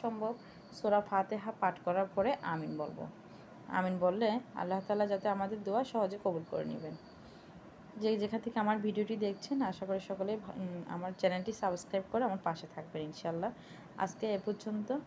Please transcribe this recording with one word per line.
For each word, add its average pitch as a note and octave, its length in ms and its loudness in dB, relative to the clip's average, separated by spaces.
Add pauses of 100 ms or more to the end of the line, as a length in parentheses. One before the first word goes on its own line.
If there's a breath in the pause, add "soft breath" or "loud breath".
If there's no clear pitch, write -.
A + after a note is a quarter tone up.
সম্ভব A3 320 0 (400 loud breath)
সূরা G#3 280 6
ফাতিহা G#3 580 0
পাঠ F3+ 160 4 (100)
করার F#3 200 4 (100)
পরে G#3+ 260 4
আমিন D#3 360 -2
বলবো। C#3+ 300 -6 (600 loud breath)
আমিন F#3 320 2
বললে G#3 400 6 (160)
আল্লাহ F#3 320 0
তাআলা G#3 200 4
যাতে G3+ 220 2
আমাদের G3 340 0
দোয়া G3+ 200 2
সহজে G#3 400 2
কবুল E3 280 2
করে D#3 140 0
নেবেন। D#3 300 -6 (1000 loud breath)
যে G#3+ 200 2
যেখান G#3 220 0
থেকে A#3 200 -2
আমার G#3+ 180 4
ভিডিওটি G#3 380 2
দেখছেন, G#3 460 0
আশা F#3+ 240 0
করি F#3+ 140 0
সকলে G3 380 -2
ভা-, G3 240 -8
উম, F3 260 -4
আমার F3 300 -4
চ্যানেলটি F#3 340 2
সাবস্ক্রাইব F#3+ 600 0
করে A#3 120 2
আমার G3 200 0
পাশে E3 320 0
থাকবেন D#3 260 -8
ইনশাআল্লাহ। E3 500 -4 (460 loud breath)
আজকে G#3 360 -2
এ F#3+ 120 2
পর্যন্ত G#3+ 600 -2